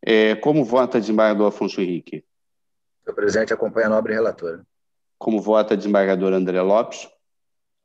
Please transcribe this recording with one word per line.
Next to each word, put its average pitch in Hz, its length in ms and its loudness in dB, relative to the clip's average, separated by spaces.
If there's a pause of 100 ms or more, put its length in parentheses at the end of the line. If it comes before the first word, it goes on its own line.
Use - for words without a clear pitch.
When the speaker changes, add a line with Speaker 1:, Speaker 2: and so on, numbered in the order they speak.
Speaker 1:
É, 110 320 4
como 147 300 2
vota, 120 380 2
desembargador 107 460 2
Afonso 101 340 -4
Henrique? 87 420 -6 (800)
Speaker 2:
Senhor 101 100 -10
presidente, 104 380 -2
acompanha 110 360 -2
a - 20 0
nobre 110 240 0
relatora. 92 520 -6 (520)
Speaker 1:
Como 110 240 -2
vota, 107 340 2
desembargador 95 560 0
André 92 300 0
Lopes? 101 480 -2 (760)